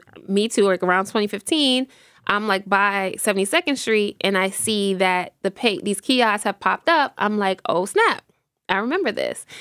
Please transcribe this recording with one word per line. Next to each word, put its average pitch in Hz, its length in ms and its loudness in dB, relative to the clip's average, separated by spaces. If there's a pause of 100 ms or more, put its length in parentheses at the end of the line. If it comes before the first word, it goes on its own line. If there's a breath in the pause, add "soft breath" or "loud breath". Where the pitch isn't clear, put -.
(280)
me 202 200 2
too, 226 140 2
like, 190 220 2
around 185 240 -2
twenty 208 180 -2
fifteen, 262 640 0 (400 soft breath)
I'm, 208 200 -2
like, 190 220 -2
by 196 480 0
Seventy-second 254 600 0
Street, 214 440 0
and 196 160 0
I 190 140 0
see 202 420 -2
that 185 480 0
the 190 80 0
pay, 202 300 -2
these 202 200 -2
kiosks 233 440 2
have 202 160 -4
popped - 280 -2
up. 320 300 2
I'm 208 220 0
like, 190 260 0
"Oh, 180 200 0
snap. 415 380 2 (460)
I 185 80 0
remember 262 340 0
this." 65 320 -6 (180 loud breath)